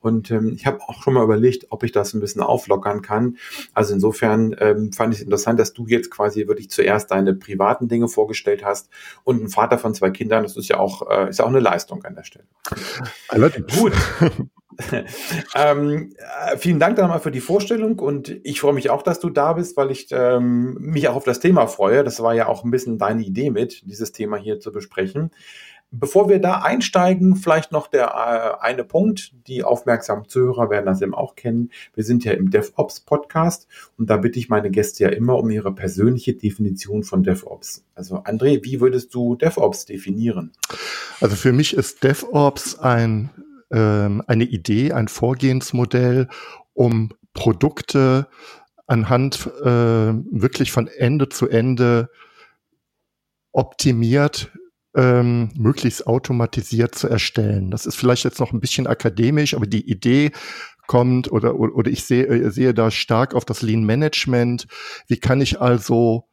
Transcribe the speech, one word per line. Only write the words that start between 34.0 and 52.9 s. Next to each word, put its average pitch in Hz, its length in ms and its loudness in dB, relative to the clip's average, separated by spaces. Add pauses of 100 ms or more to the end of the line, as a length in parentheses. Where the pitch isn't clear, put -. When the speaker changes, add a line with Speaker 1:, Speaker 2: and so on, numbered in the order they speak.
Speaker 1:
da 107 80 4
bitte 104 220 0
ich 117 100 -6
meine 104 220 2
Gäste 101 340 0
ja 95 60 4
immer 127 260 2
um 113 140 0
ihre 101 240 -2
persönliche 107 600 0
Definition 101 680 -4
von 95 200 0
DevOps. - 600 -4 (120)
Also 92 220 -10
André, 131 460 0
wie 127 160 -4
würdest 127 340 0
du 120 200 -2
DevOps 120 500 0
definieren? 98 680 -6 (680)
Speaker 2:
Also 104 160 0
für 127 160 2
mich 147 220 2
ist - 300 -4
DevOps 143 760 0
ein, 117 520 0 (420)
ähm, 104 540 2
eine 113 180 4
Idee, 117 480 0
ein 117 140 0
Vorgehensmodell, 123 1200 0 (440)
um 113 380 2 (240)
Produkte 131 920 2 (640)
anhand, 123 580 0 (140)
äh, 143 40 -10
wirklich 117 1080 2
von 117 160 0
Ende 135 400 0
zu - 200 -2
Ende 120 640 2 (1400)